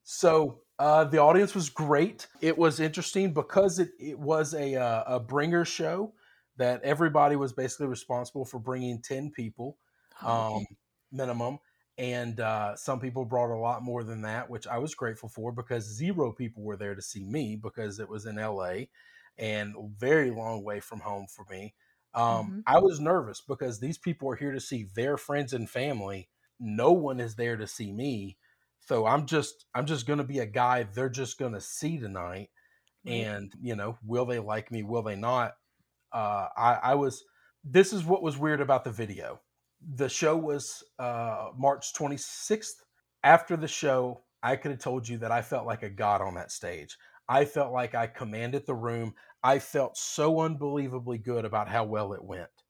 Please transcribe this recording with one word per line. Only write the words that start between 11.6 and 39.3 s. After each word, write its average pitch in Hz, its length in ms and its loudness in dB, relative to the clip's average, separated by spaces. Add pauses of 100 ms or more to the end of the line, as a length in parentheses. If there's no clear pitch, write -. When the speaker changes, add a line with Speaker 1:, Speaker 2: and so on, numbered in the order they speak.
Speaker 1:
And, 123 420 -6
uh, 107 360 -2
some 131 240 -4
people 127 260 -4
brought 120 300 2
a 113 40 -4
lot 117 240 -2
more 120 200 -4
than 110 200 -8
that, 110 260 -6
which 120 160 -10
I 120 140 -4
was 156 160 -6
grateful 117 340 -8
for 117 220 -8
because 117 340 -6
zero 135 460 -2
people 113 320 -8
were 104 140 -6
there 101 180 -6
to 98 60 -14
see 98 220 -12
me 110 320 -4
because 107 440 -10
it 101 100 -10
was 107 160 -10
in 107 140 -8
L 104 260 -4
A 95 240 -6 (480)
and 107 380 -4 (220)
very 131 340 4
long 110 320 -6
way 104 160 -6
from 104 220 -14
home 101 260 -8
for - 220 -20
me. 98 260 -12 (380)
Um, 117 400 2
Speaker 2:
Mm-hmm. 208 120 -8
Speaker 1:
I 139 140 8
was 185 200 6
nervous 151 400 0
because 127 400 -6
these 139 200 -6
people 139 320 -4
are 113 40 -4
here 143 160 -4
to 135 80 -6
see 120 240 -6
their 117 320 -2
friends 143 380 -4
and 113 160 -4
family. 101 600 -4 (300)
No 117 320 4
one 143 280 4
is 113 160 -4
there 120 200 -2
to 107 120 -6
see 101 260 -10
me. 107 440 -4 (460)
So 113 220 0
I'm 135 220 2
just, - 480 -2
I'm 131 100 0
just 143 220 -4
gonna 147 160 0
be 135 160 -4
a 117 60 -2
guy 123 380 2
they're 113 260 -4
just 123 280 -6
gonna 113 240 -4
see 151 380 -6
tonight. 95 500 -8 (540)
Speaker 2:
Right. 117 260 -4
Speaker 1:
And, 101 320 -8
you 120 140 -4
know, 107 280 -6
will 120 220 0
they 120 140 -2
like 107 320 -6
me? 110 120 -6
Will 110 200 -4
they 104 120 -4
not? 120 400 0 (560)
Uh, 104 460 -2
I, 120 160 6 (100)
I 127 120 4
was, 139 300 -2 (380)
this 185 300 6
is 185 120 -2
what 175 180 4
was 147 140 -2
weird 147 240 2
about 131 220 4
the 127 80 -4
video. 98 500 -8 (400)